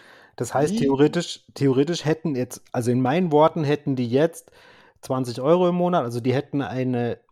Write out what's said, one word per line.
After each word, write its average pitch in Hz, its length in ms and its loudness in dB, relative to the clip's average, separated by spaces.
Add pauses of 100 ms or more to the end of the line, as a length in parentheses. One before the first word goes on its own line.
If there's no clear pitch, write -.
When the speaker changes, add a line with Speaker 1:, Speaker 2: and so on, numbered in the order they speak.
(360)
Speaker 1:
Das 120 180 -6
heißt, 151 200 0
Speaker 2:
Wie 226 40 -2
Speaker 1:
theoretisch, 139 640 0 (100)
theoretisch 139 500 0
hätten 156 320 -2
jetzt, 123 260 -8 (100)
also 120 180 -2
in 123 100 0
meinen 156 320 0
Worten 151 320 4
hätten 143 320 -2
die 123 120 -2
jetzt 143 440 0 (480)
zwanzig 127 400 -4
Euro 175 280 4
im 175 80 0
Monat, 175 260 2
also 120 180 -4
die 123 140 0
hätten 143 280 -2
eine, 120 580 -2 (120)